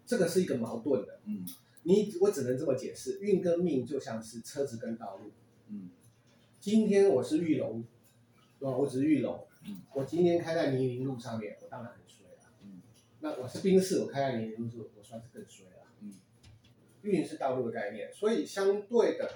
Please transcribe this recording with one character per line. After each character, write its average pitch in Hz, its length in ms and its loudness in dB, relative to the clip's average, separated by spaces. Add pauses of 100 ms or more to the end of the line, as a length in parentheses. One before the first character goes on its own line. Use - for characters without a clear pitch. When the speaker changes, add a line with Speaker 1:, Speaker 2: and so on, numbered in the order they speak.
Speaker 1:
这 233 140 0
个 175 80 4
是 180 160 2
一 - 20 0
个 131 140 -2
矛 113 220 -4
盾 123 260 0
的。 - 180 -18
Speaker 2:
嗯。 104 220 -8 (380)
Speaker 1:
你， 208 360 4
我 403 80 6
只 139 140 0
能 127 160 0
这 156 80 -4
么 135 80 2
解 - 180 -6
释， 196 280 -8
运 202 200 2
跟 175 200 2
命 139 260 0
就 131 140 -6
像 113 200 -6
是 113 200 -14
车 139 240 -4
子 120 140 -6
跟 113 180 -6
道 101 220 -12
路。 104 120 -18 (380)
Speaker 2:
嗯。 98 220 -12 (680)
Speaker 1:
今 214 260 4
天 196 240 6
我 127 140 6
是 156 160 0
玉 156 200 2
龙， 113 260 -4 (760)
对 135 100 -4
吧？ 123 80 -2
我 139 80 2
只 127 140 0
是 139 60 2
玉 151 180 4
龙。 - 240 -6 (220)
Speaker 2:
嗯。 - 80 -10 (180)
Speaker 1:
我 - 100 -2
今 170 200 2
天 170 160 4
开 165 120 -4
在 151 200 2
泥 131 160 2
泞 123 160 -4
路 135 120 -4
上 117 220 -8
面， 104 240 -8
我 - 60 -18
当 113 160 -12
然 - 80 -14
很 - 160 -20
衰 - 180 -20
了。 - 240 -20 (140)
Speaker 2:
嗯。 202 180 -18 (380)
Speaker 1:
那 302 200 -6
我 - 60 -8
是 - 140 -10
宾 190 200 6
士， 190 200 2
我 - 80 -2
开 139 120 -4
在 127 200 0
泥 113 80 -4
泞 113 160 -8
路 117 40 -6
上， 117 120 -12 (180)
我 104 60 -20
算 113 180 -16
是 120 100 -20
更 104 140 -18
衰 95 200 -20
了。 - 200 -20 (140)
Speaker 2:
嗯。 104 120 -14 (880)
Speaker 1:
运 180 220 2
是 156 120 -8
道 131 180 -2
路 127 120 0
的 113 40 -2
概 107 220 -6
念， 107 200 -10
所 214 200 0
以 - 120 2
相 202 440 2
对 208 280 4
的， - 200 -4